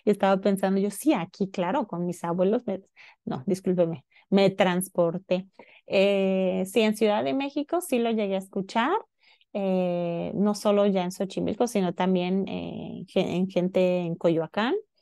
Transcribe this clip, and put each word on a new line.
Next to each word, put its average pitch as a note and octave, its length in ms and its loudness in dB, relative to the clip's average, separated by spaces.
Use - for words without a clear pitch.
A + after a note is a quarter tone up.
Y G#3 60 2
estaba G3 300 2
pensando, G3 400 2
yo, G3+ 100 0
sí, C#4 220 0
aquí, F#3+ 380 -2
claro, G3+ 360 -2
con F3 200 -4
mis F3 180 -6
abuelos, F#3 420 0
me... F#3+ 140 -6
no, - 220 -6
discúlpeme, F3+ 580 0
me G3 200 6
transporté. F#3 1000 0
Eh, F#3+ 800 2
sí, A3+ 140 0
en G#3+ 160 2
Ciudad G#3+ 280 2
de C4+ 100 -2
México C#4+ 460 -4
sí C4 180 -2
lo A#3 120 0
llegué G#3 260 -2
a - 20 -2
escuchar, G3 540 -2
eh, F3 800 -2
no G3+ 200 0
solo G3+ 320 2
ya F#3+ 180 2
en F3+ 80 -4
Xochimilco, F#3 540 -2
sino F#3 280 0
también, F#3 540 0
eh, E3+ 600 -10
ge-, - 280 -2
en F#3 120 0
gente F3+ 520 0
en E3+ 140 -4
Coyoacán, F3 600 0